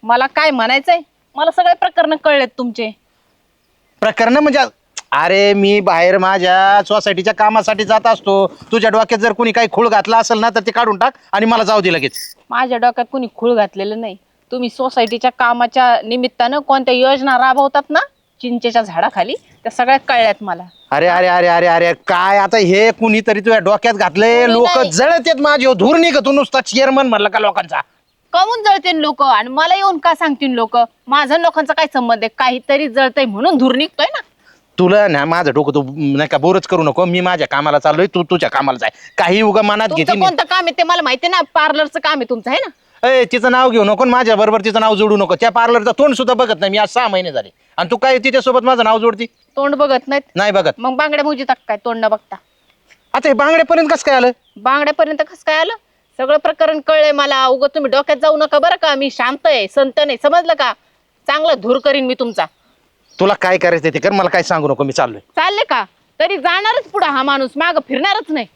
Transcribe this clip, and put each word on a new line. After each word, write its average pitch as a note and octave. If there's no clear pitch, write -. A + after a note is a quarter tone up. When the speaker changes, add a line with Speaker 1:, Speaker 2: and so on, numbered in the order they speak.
Speaker 1:
मला A#3+
काय D4+
म्हणायचंय, C4+
मला D#4
सगळे F4
प्रकरण E4+
कळलेत C#4
तुमचे. A#3
Speaker 2:
प्रकरण A3+
म्हणजे D4
अरे, F#3+
मी G3+
बाहेर F3+
माझ्या F#3+
सोसायटीच्या G3+
कामासाठी G#3+
जात A3
असतो. G3
तुझ्या A3
डोक्यात A3
जर A3+
कोणी A3+
काही A#3
खूळ A3+
घातला G#3+
असेल A3+
ना, A#3
तर A3
ते G3+
काढून A3
टाक B3
आणि G#3
मला A3+
जाऊ G#3
दे F3+
लगेच. C#3
Speaker 1:
माझ्या A#3+
डोक्यात A#3+
कोणी B3+
खूळ A#3+
घातलेलं G#3
नाही. G#3
तुम्ही B3
सोसायटीच्या B3
कामाच्या A#3+
निमित्तानं B3
कोणत्या C4+
योजना C4
राबवतात C4+
ना D#4
चिंचेच्या A#3+
झाडाखाली, F#3+
त्या A3+
सगळ्या C4
कळल्यात A3+
मला. F3+
Speaker 2:
अरे, D3+
अरे, F3+
अरे, F3
अरे, F3
अरे, E3+
काय F#3+
आता G3
हे G3+
कुणीतरी G#3+
तुझ्या A3
डोक्यात G#3
घातलंय? G#3
Speaker 1:
कुणी A#3+
Speaker 2:
लोक A#3
Speaker 1:
नाही. A3
Speaker 2:
जळत C4+
आहेत D4
माझे, C#4
धूर A3+
निघतो D4
नुसता C#4
चेअरमन C4
म्हणलं G#3
का G#3+
लोकांचा. F#3+
Speaker 1:
कमून G#4+
जळतील F#4
लोक D4
आणि A#3+
मला D#4+
येऊन G4
का E4+
सांगतील C#4+
लोक? A#3+
माझं C#4
लोकांचा D#4+
काय D#4+
संबंध A#3
आहे? A3
काहीतरी C4+
जळतंय C4
म्हणून B3+
धूर B3
निघतोय C#4+
ना. C#5+
Speaker 2:
तुला G3
ना D3
माझं E3
डोकं C#3+
तू C#3+
नाही C#3+
का D#3
बोरच F3+
करू F3+
नको. E3
मी F3+
माझ्या F3+
कामाला C#3+
चाललोय, D#3+
तू F3+
तुझ्या E3
कामाला C3+
जाय. A2
काही F#3+
उगा G#3+
मनात G#3
Speaker 1:
तुमचं D4+
Speaker 2:
घेते D#4+
नाही. F#4+
Speaker 1:
कोणतं F4+
काम F4+
आहे E4
ते F4
मला F4
माहिती C4
ना, F4+
पार्लरचं D4+
काम D4+
आहे B3
तुमचं, A#3+
है D4+
ना? F#4
Speaker 2:
ए, B3+
तिचं B3
नाव B3+
घेऊ A3
नको G#3
आणि B3+
माझ्या A#3+
बरोबर G#3+
तिचं A3
नाव A3
जोडू G#3
नको. F#3
त्या A3+
पार्लरचं A#3
तोंड C#4
सुद्धा B3+
बघत A3+
नाही F#3+
मी G3+
आज G#3
सहा A#3+
महिने F#3
झाले. G#2+
आणि E3+
तू A#3+
काय C4
तिच्यासोबत B3+
माझं A#3+
नाव A3
जोडती? A3+
Speaker 1:
तोंड C#4
बघत C4+
नाहीत? C#4
Speaker 2:
नाही G3+
बघत. F#3
Speaker 1:
मग B3+
बांगड्या D4
मुजी C#4+
टाक B3+
काय G#3+
तोंड A3+
न -
बघता? G#3+
Speaker 2:
आता C4+
हे C#4
बांगड्यापर्यंत D#4+
कसं -
काय C#4
आलं? B3
Speaker 1:
बांगड्यापर्यंत D4
कसं D4+
काय D#4
आलं? F4+
सगळं C4+
प्रकरण D#4
कळलंय D4+
मला. C#4
उगाच C4+
तुम्ही C#4
डोक्यात C#4
जाऊ D#4
नका D4+
बरं F4
का, D#4
मी C4+
शांत C4
आहे, A#3+
संत C4+
नाही, B3+
समजलं E4
का? C4+
चांगला D#5
धूर B3
करीन C#4
मी B3+
तुमचा. A3
Speaker 2:
तुला G3
काय F#3
करायचं E3
ते D3+
कर, F#3
मला F#3+
काय F3+
सांगू D#3
नको, C#3
मी C3+
चाललोय. A#2
Speaker 1:
चालले F#4+
का? A#3
तरी F#4
जाणारच G4+
पुढं F#4
हा C#4
माणूस, C4+
मागं D#4+
फिरणारच F#4
नाही. C4+